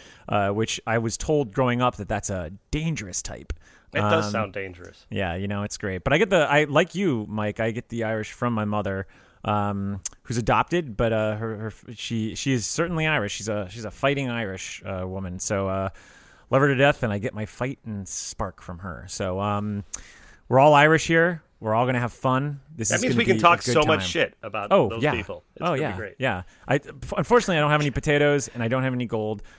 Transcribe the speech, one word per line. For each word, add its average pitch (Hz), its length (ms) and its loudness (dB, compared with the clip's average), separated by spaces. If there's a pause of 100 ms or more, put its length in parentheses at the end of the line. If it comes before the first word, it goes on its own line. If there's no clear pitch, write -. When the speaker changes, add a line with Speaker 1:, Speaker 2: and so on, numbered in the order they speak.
(280)
Speaker 1:
uh, 101 220 2
which 107 360 -2
I 113 120 0
was 113 180 -2
told 143 380 0
growing 123 280 2
up 123 140 2
that 95 140 -10
that's 104 200 -4
a 90 220 -6 (200)
dangerous 151 500 -4
type. - 320 -10 (400)
Speaker 2:
It 101 80 0
does 104 240 2
Speaker 1:
Um, 104 80 -4
Speaker 2:
sound 104 200 -4
dangerous. 90 560 -12
Speaker 1:
Yeah, 95 260 -2
you 98 120 -4
know, 101 160 -4
it's - 140 -8
great. 92 260 -6
But - 80 0
I 151 60 4
get 185 120 2
the, 185 100 4
I, 147 260 4
like 151 280 2
you, 156 360 0
Mike, 104 320 -4
I 113 100 0
get 117 160 -8
the 117 160 -6
Irish 110 300 -4
from 120 200 -2
my 107 120 0
mother, 98 420 -2 (380)
um, 101 560 -2 (220)
who's 117 140 -4
adopted, 123 600 0
but, 113 160 2
uh, 107 240 0
her, 110 200 -6
her, 107 160 -8 (220)
she, 110 400 -6
she - 160 -2
is 117 140 0
certainly 160 420 -2
Irish. 120 260 0
She's 98 140 -8
a, 104 220 -4
she's 107 160 -12
a 98 60 -8
fighting 139 380 0
Irish, 107 560 -6
uh, 92 220 -6
woman. 92 320 -8
So, 98 300 -2
uh, 95 180 -2 (600)
love 131 120 4
her 147 60 4
to 139 80 2
death, 139 280 4
and 107 100 -2
I 104 40 -2
get 104 160 -6
my 107 120 -6
fight 131 400 -8
and 101 200 -8
spark - 560 -8
from 87 180 -14
her. 87 280 -12
So, 95 320 -4
um, 101 460 -2 (640)
we're 123 100 6
all 151 140 10
Irish 151 320 6
here. 165 380 2 (160)
We're 110 160 0
all 123 100 4
gonna 127 140 0
have 120 120 -2
fun. 139 480 -2 (160)
This 113 140 -4
Speaker 2:
That - 60 2
Speaker 1:
is 180 80 2
Speaker 2:
means 254 100 2
Speaker 1:
gonna 233 60 4
Speaker 2:
we 233 60 2
can 185 100 4
Speaker 1:
be - 60 0
Speaker 2:
talk 170 200 8
Speaker 1:
a - 40 -10
good 123 80 2
Speaker 2:
so 151 100 6
much 156 160 4
Speaker 1:
time. 185 80 -2
Speaker 2:
shit 165 340 0
about 104 300 -6
Speaker 1:
Oh, 156 180 6
Speaker 2:
those 113 140 -2
Speaker 1:
yeah. 147 80 2
Speaker 2:
people. 98 320 -6 (120)
It's - 60 -12
Speaker 1:
Oh, 156 60 -4
Speaker 2:
gonna 147 140 0
Speaker 1:
yeah. 135 100 -4
Speaker 2:
be 92 60 -8
great. 104 200 -10
Speaker 1:
Yeah. 110 240 -2 (260)
I, 123 100 2
f-, - 380 -8
unfortunately, 190 420 2
I - 20 2
don't 147 100 2
have 151 120 4
any 147 100 0
potatoes 147 560 2
and 120 160 -6
I 113 40 0
don't 131 140 0
have 131 120 -2
any 123 120 -2
gold. 107 380 -4 (160)